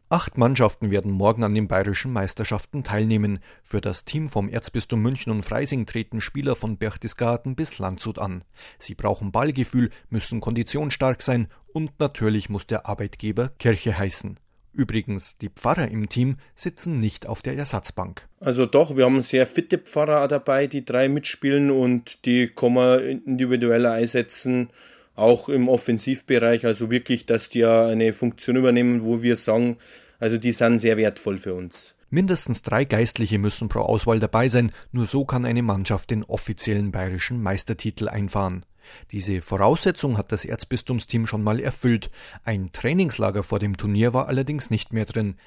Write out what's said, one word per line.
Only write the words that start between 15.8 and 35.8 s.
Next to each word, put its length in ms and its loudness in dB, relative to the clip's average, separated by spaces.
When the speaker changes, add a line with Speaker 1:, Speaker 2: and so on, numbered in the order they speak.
Speaker 1:
im 200 -4
Team 280 0
sitzen 440 -6
nicht 280 -2
auf 160 -8
der 120 -6
Ersatzbank. 720 -6
Speaker 2:
Also 260 0
doch, 320 4
wir 80 6
haben 160 4
sehr 240 2
fitte 320 0
Pfarrer 460 0
auch 40 2
dabei, 380 2
die 180 -4
drei 260 2
mitspielen 600 2
und 560 0
die 220 4
kann 260 2
man 260 6
individuell 880 2
einsetzen, 840 0
auch 320 6
im 220 2
Offensivbereich. 960 2
Also 240 0
wirklich, 380 0
dass 220 0
die 100 -2
ja 260 6
eine 280 2
Funktion 420 -2
übernehmen, 480 4
wo 180 0
wir 140 4
sagen, 420 0
also 180 0
die 160 -2
sind 260 4
sehr 180 2
wertvoll 400 -2
für 160 -8
uns. 400 -12
Speaker 1:
Mindestens 540 0
drei 220 0
Geistliche 520 0
müssen 320 -2
pro 100 -2
Auswahl 400 2
dabei 300 2
sein, 220 2
nur 140 -2
so 180 0
kann 220 -2
eine 180 0
Mannschaft 460 -2